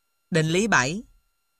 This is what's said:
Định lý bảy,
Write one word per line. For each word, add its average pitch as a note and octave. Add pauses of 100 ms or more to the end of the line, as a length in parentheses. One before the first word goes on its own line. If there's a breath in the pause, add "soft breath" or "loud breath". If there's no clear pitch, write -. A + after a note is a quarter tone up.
(300)
Định D#3+
lý F3+
bảy, E3 (560)